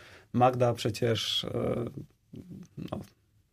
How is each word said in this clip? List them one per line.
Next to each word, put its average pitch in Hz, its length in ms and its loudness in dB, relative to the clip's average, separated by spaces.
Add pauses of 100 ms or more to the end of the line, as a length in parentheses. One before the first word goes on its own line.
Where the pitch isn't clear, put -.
(340)
Magda 123 400 6
przecież, 117 680 0
e, 120 420 -2 (920)
no, - 220 -8 (540)